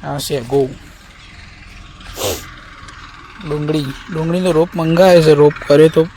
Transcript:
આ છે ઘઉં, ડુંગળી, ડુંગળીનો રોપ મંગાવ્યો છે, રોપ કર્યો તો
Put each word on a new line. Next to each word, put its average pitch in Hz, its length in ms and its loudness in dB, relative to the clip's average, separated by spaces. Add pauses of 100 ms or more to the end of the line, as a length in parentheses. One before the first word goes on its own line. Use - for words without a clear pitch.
આ 143 200 -10
છે 151 100 -6 (140)
ઘઉં, 139 200 -2 (2750)
ડુંગળી, 151 440 -6 (220)
ડુંગળીનો 170 460 -4
રોપ 170 120 0 (100)
મંગાવ્યો 170 460 4
છે, 156 80 6
રોપ 147 220 2 (100)
કર્યો 156 300 4
તો 160 60 2 (140)